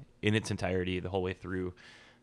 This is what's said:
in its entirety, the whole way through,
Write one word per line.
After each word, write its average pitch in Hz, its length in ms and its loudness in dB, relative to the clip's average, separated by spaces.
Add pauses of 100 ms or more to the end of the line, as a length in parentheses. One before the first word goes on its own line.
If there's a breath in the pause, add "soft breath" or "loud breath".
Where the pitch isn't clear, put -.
(220)
in 104 140 6
its 110 160 0
entirety, 92 480 0
the 87 100 -4
whole 95 120 0
way 92 120 0
through, 90 400 -4 (480 loud breath)